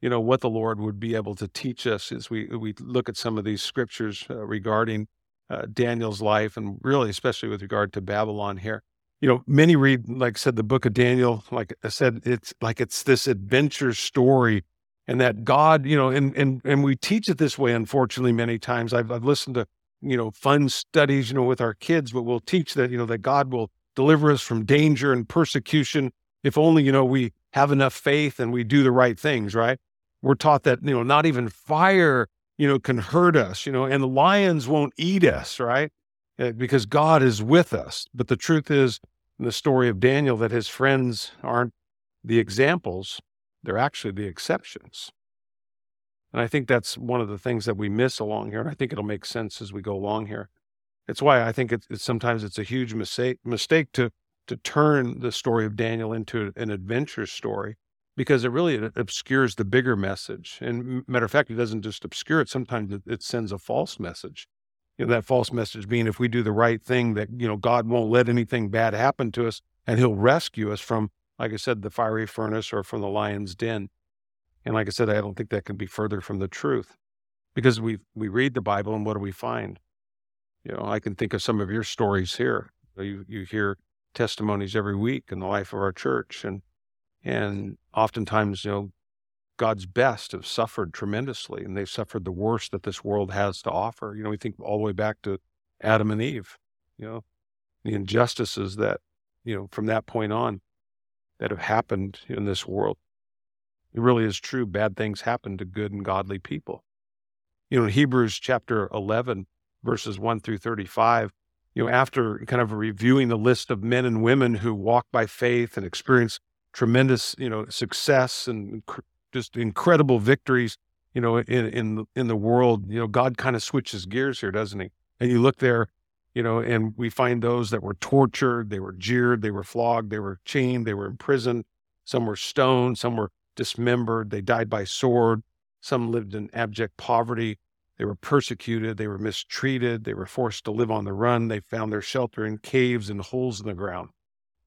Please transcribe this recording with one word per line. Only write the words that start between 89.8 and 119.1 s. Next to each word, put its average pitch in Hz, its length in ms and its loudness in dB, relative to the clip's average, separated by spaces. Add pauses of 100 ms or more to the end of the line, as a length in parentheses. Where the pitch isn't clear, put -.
best 117 460 0
have 90 140 -12
suffered 110 460 -4
tremendously, 113 720 -8
and 95 140 -10
they've 98 120 -6
suffered 104 360 -8
the 92 80 -6
worst 107 400 -4
that 98 100 -6
this - 220 -10
world 101 280 -2
has 98 300 -2
to - 80 -6
offer. 104 460 -6
You 107 80 -10
know, 107 60 -6
we 107 60 -6
think 107 220 -8
all 104 200 -4
the 107 40 -2
way 107 100 -2
back 107 300 -4
to 98 160 -6 (420)
Adam 107 300 2
and 107 100 -2
Eve, 123 380 -8 (400)
you 107 80 -14
know, 113 140 -12 (640)
the 110 100 -4
injustices 101 840 -2
that, 107 240 -2 (440)
you 113 100 -6
know, 98 160 -10
from 107 160 -6
that 110 200 -2
point 107 260 -4
on 113 280 -4 (760)
that - 120 -4
have 95 100 -6
happened 101 580 -2 (100)
in 107 180 -6
this 95 200 -4
world. 101 300 -2 (960)
It 117 80 -6
really 117 240 4
is 101 160 -2
true. 127 260 -4
Bad 101 300 -2
things 107 240 -4
happen 117 380 -4
to 98 60 -10
good 101 280 -8
and 101 120 -8
godly 95 360 -4
people. - 420 -10 (880)
You 135 80 2
know, 117 60 4
in 101 80 0
Hebrews 123 480 2
chapter 113 520 -2
eleven, 107 540 -4 (380)
verses 110 340 -4
one 110 220 -4
through 107 180 -6
thirty-five, 113 720 0 (460)
you 120 80 0
know, 117 40 0
after 123 580 0
kind 120 140 -2
of 107 120 -2
reviewing 110 560 2
the 117 100 0
list 120 320 2
of 104 140 -4
men 123 200 2
and 113 160 0
women 120 360 4
who 110 180 -2
walk 113 380 0
by 117 140 2
faith 120 500 -2
and 98 100 -6
experience 120 540 2 (320)
tremendous, 127 640 2
you 131 100 -6
know, 110 200 -6
success - 800 0
and 107 380 -8
cr-, - 160 -12 (300)